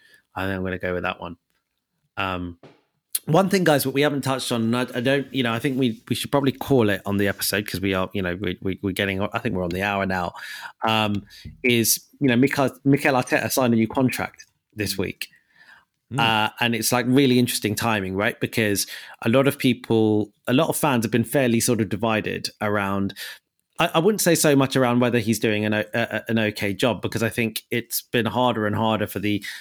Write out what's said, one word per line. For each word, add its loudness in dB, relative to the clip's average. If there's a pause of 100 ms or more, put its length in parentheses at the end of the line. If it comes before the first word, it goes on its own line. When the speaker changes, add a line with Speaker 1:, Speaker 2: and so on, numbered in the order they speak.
(340)
Speaker 1:
I -6
think -4
I'm -4
gonna -4
go -4
with -4
that -6
one. -12 (840)
Um, -6 (680)
one 4
thing, 2
guys, 4
what -4
we 2
haven't 2
touched -4
on, 0
and 2
I, 0 (160)
I -2
don't, 0
you 0
know, 0
I -2
think -2
we, 0
we 0
should -6
probably 4
call 4
it 0
on -2
the 2
episode -2
'cause -8
we -2
are, -2
you -2
know, -2
we, -6
we, -4
we're -2
getting, -2
I -4
think -4
we're -2
on -4
the -4
hour 0
now, -4 (520)
um, 0 (380)
is, 2 (160)
you 2
know, 4
Mikel, 2 (140)
Mikel 4
Arteta 0
signed 2
a 4
new 2
contract -2 (300)
this -4
Speaker 2:
Mm. -4
Speaker 1:
week. -6 (840)
Speaker 2:
Mm. -2
Speaker 1:
Uh, 2 (100)
and 0
it's, -2
like, 2
really 4
interesting 0
timing, -2
right? -2
Because 0 (340)
a 0
lot 4
of 0
people, 2 (140)
a 0
lot 2
of -2
fans 2
have -4
been 2
fairly 2
sort 0
of 0
divided -2 (100)
around, -2 (640)
I, 2
I 4
wouldn't 2
say 4
so 4
much 2
around 2
whether 2
he's 0
doing 0
an 0
o-, 0 (100)
a, 0
a, -4
an 0
okay -2
job, 0
because -4
I 0
think -4 (100)
it's -4
been -2
harder 0
and -2
harder 0
for -8
the -2 (200)